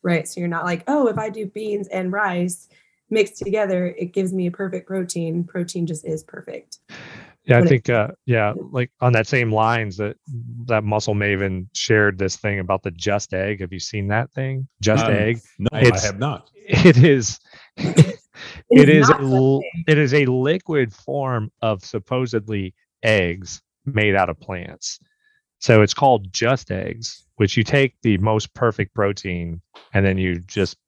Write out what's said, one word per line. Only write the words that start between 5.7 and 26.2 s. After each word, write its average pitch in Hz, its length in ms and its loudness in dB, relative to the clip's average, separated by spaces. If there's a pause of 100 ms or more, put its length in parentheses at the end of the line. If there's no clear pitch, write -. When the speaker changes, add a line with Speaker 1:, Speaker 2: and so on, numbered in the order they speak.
Speaker 1:
just 156 220 -8
is 156 160 -8
perfect. - 560 -18 (680)
Speaker 2:
Yeah, 120 120 6
I - 20 8
Speaker 1:
When 175 80 6
it 160 40 4
Speaker 2:
think, 123 200 0
uh, 110 180 0 (160)
yeah, 110 300 0 (160)
like, 123 300 -6
on 123 140 4
that 110 120 2
same 120 240 -2
lines 110 460 0
that, 104 200 -6 (500)
that 110 180 0
Muscle 104 320 -2
Maven 98 580 -2
shared 104 420 2
this 95 200 -4
thing 101 240 -4
about 92 240 -4
the 95 80 -6
Just 101 420 -4
Egg. 95 280 -4
Have 90 100 -10
you 90 80 -12
seen 101 280 -8
that 113 220 -2
thing? 135 380 -8 (120)
Just 110 240 2
Speaker 3:
Um, 110 80 2
Speaker 2:
Egg? 110 280 0 (180)
Speaker 3:
no, 104 140 -4
I 110 140 -4
Speaker 2:
It's, 104 180 4
Speaker 3:
have 101 160 -6
not. 139 340 -6
Speaker 2:
it 160 440 6
is, 135 420 4 (160)
<laughs> - 200 -20
Speaker 1:
It - 420 4 (520)
Speaker 2:
it 143 180 10
Speaker 1:
is 151 180 8
Speaker 2:
is - 20 6
a 156 60 6
Speaker 1:
not 143 80 -2
Speaker 2:
l-, 131 340 4
Speaker 1:
something. 165 320 -8
Speaker 2:
it 156 100 6
is 139 160 2
a 143 120 4
liquid 131 680 0
form 131 580 -6 (120)
of 107 220 -2
supposedly 110 920 -6 (260)
eggs 95 580 -2 (260)
made 110 280 0
out 90 160 2
of 80 80 -10
plants. - 640 -14 (580)
So 110 240 6
it's 101 120 2
called 113 380 0